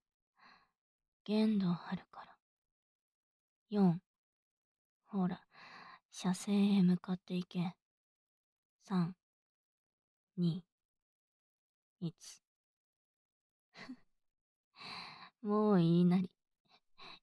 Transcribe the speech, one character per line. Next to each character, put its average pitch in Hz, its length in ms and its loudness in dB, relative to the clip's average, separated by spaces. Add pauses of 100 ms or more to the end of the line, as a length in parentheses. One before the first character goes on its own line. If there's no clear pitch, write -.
(1200)
限 214 340 0
度 185 140 0
あ - 240 -6
る - 160 -10
か - 120 -20
ら。 - 140 -20 (1300)
四。 185 300 2 (1080)
ほ 185 200 -2
ら、 180 160 -8 (680)
射 185 240 -4
精 - 160 -8
へ 202 320 4
向 180 160 4
か 185 140 -8
っ 180 40 -4
て - 160 -12
い 180 100 -4
け。 180 320 -6 (1080)
三、 180 320 -2 (1200)
二、 175 260 -4 (1400)
一。 - 440 -14 (1300)
<laughs> - 260 -18 (1400)
も 214 320 2
う 180 80 6
い 170 200 4
い 180 40 6
な 180 120 4
り。 185 140 -2 (920)